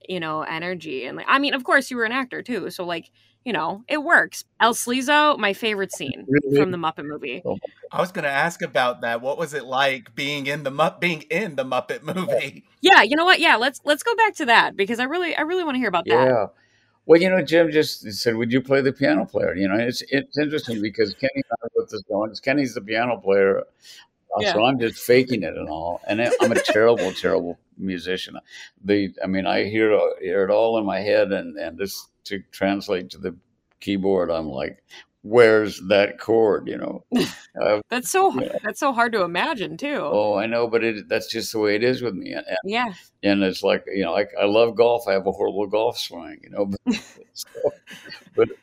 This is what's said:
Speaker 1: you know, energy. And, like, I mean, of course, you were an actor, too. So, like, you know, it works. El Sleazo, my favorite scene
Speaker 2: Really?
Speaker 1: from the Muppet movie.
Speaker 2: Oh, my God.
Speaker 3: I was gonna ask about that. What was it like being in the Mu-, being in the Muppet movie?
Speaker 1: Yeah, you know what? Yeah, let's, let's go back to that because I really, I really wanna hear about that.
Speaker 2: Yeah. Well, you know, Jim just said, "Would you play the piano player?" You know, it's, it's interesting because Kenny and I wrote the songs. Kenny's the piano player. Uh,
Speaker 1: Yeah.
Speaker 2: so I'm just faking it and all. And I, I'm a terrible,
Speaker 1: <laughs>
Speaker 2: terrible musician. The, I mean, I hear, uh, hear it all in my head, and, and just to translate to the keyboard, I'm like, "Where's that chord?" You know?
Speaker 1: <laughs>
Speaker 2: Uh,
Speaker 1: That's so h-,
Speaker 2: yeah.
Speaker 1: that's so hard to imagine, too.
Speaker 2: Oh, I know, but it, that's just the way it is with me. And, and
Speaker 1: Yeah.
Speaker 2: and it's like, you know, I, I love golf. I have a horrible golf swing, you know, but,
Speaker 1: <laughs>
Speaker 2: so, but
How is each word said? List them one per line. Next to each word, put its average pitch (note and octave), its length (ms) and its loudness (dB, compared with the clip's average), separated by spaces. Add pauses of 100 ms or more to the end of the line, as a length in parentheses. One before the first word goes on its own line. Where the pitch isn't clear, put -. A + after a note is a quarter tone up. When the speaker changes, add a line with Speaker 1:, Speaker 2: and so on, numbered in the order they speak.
Speaker 1:
you F#3 120 -6
know, D#3 220 -4
energy. D#3+ 640 -8
And, C#3+ 120 -10
like, - 120 -10
I C4 100 6
mean, C#4 140 0
of C4 100 -4
course, C#4+ 280 2
you B3 60 -6
were A#3 60 -2
an A3 80 -2
actor, B3 320 -6
too. F#3 280 -6
So, F3 140 -8
like, E3+ 240 -8 (340)
you A#3+ 100 -6
know, E3+ 340 -4
it D4 160 -2
works. C4+ 400 2 (160)
El A3+ 140 6
Sleazo, C#4 640 2
my G3+ 160 0
favorite G3 380 -4
scene - 360 -10
Speaker 2:
Really? C#3+ 320 2
Speaker 1:
from E3 120 2
the F3+ 60 -4
Muppet D#3+ 280 -6
movie. D3 400 -10
Speaker 2:
Oh, - 60 -4
my - 60 -4
God. - 120 -14 (220)
Speaker 3:
I - 100 -4
was F3+ 100 -2
gonna E3 160 -6
ask D3 360 0
about B2 380 0
that. A#2 200 -2
What C3+ 160 -4
was D3+ 160 -6
it C3+ 120 -6
like C3 500 0
being C#3+ 320 -4
in D3 160 -4
the C3+ 80 -4
Mu-, D#3+ 280 0
being F3 240 -2
in E3+ 320 -4
the C3+ 80 -2
Muppet B2+ 400 -4
movie? D3+ 640 -4 (160)
Speaker 1:
Yeah, F4 220 8
you A3+ 120 2
know E4 100 2
what? F4+ 140 6
Yeah, D4+ 160 4
let's, B3 280 -2
let's D4 200 0
go A#4 120 0
back G#4+ 200 2
to D#4 120 -4
that F#3 280 4
because G3+ 240 -2
I B3 60 0
really, E4 300 -2
I - 60 -2
really F4 220 -2
wanna C#4 140 -2
hear A#3+ 120 0
about F3 160 0
that. - 220 4
Speaker 2:
Yeah. A#2 180 4 (600)
Well, E3 140 10
you F#3 80 4
know, F#3 140 4
Jim D#3+ 280 4
just D3 420 0
said, A2+ 220 0
"Would A#2 160 0
you C3 100 4
play C3+ 200 2
the C3 100 2
piano C#3 360 0
player?" - 280 -2
You F#2+ 120 0
know, F#2+ 100 0
it's, A#2+ 320 -2
it's C3+ 300 -2
interesting C#3+ 420 -4
because G#2 320 -2
Kenny C3+ 220 -2
and C3+ 80 -4 (200)
I A#2 40 -8 (100)
wrote A2+ 120 -2
the G#2+ 200 -10
songs. G#2 300 -4
Kenny's C3+ 340 0
the A#2+ 80 -8
piano A2+ 360 -2
player. G2 460 2 (720)
Uh, G#2 60 0
Speaker 1:
Yeah. G#2+ 120 0
Speaker 2:
so G#2 120 4
I'm C3 140 4
just A2+ 200 -4
faking B2+ 440 4
it E2 120 -8
and E2 140 -10
all. E2 380 -6
And G#2 140 -2
I, - 100 0 (100)
I'm B3 100 4
a - 100 2
terrible, - 520 4
Speaker 1:
<laughs> - 80 -12
Speaker 2:
terrible F2 360 -2 (200)
musician. F2+ 600 -6 (460)
The, G2 300 0 (100)
I F#2 40 -4
mean, F#2+ 180 -2
I G2+ 200 0
hear, G#2+ 280 2
uh, F#2+ 80 4 (200)
hear F#2 220 0
it F#2+ 80 0
all A2+ 260 2
in G#2+ 80 -2
my F#2+ 140 -2
head, G#2 320 2
and, E2+ 260 -4
and E2 200 -10
just - 320 -8 (160)
to G2+ 160 -10 (100)
translate F#2+ 600 -2
to D#2 60 -20
the F2 180 -8 (440)
keyboard, F#2+ 520 0
I'm D#2+ 180 -4
like, C2+ 340 -8 (380)
"Where's A2 640 4
that G2+ 320 2
chord?" A2 480 2
You - 100 -8
know? - 340 -10
Speaker 1:
<laughs> A3+ 140 2 (300)
Speaker 2:
Uh, - 240 2 (100)
Speaker 1:
That's B3 200 -4
so F#4+ 280 2
h-, - 140 -4
Speaker 2:
yeah. - 140 -6
Speaker 1:
that's F#3+ 160 -6
so C#4+ 100 0
hard A#3 220 -2
to G#3 80 0
imagine, F3 560 -4
too. C#4 240 -6
Speaker 2:
Oh, G#2 340 0
I G2+ 100 0
know, A#2 220 0
but A2+ 160 0
it, G#2+ 240 -4
that's G#2+ 240 -2
just A2 220 -6
the A2+ 60 -2
way G#2 160 2
it G#2+ 100 0
is B2+ 160 2
with A#2 120 -4
me. F2+ 200 -10
And, - 120 -8
and F#2 200 -6
Speaker 1:
Yeah. A3 260 -4 (320)
Speaker 2:
and G2+ 200 2
it's F#2 200 -2
like, G2 240 2
you F#2+ 160 -4
know, E2+ 100 -2
I, G2+ 120 0 (120)
I F#2+ 60 2
love G#2+ 320 4
golf. A#2 320 4
I G2 60 2
have F#2+ 120 2
a G2 60 2
horrible G2+ 340 -2
golf A2 320 0
swing, E2+ 460 -12
you - 60 -20
know, G2+ 160 -4
but, G2+ 300 -4
Speaker 1:
<laughs> - 380 -16
Speaker 2:
so, - 140 -14 (880)
but A2 140 2 (140)